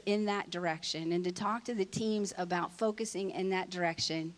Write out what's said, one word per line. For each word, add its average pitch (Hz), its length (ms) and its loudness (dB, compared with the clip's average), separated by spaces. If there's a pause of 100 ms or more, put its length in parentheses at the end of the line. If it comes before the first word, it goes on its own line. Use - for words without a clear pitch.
in 208 180 4
that 202 260 0
direction 165 640 -2
and 175 140 4
to 180 80 0
talk 208 320 -2
to 247 80 -2
the 202 100 2
teams 208 540 0
about 175 340 0
focusing 214 600 -2
in 190 180 0
that 185 200 2
direction 165 680 0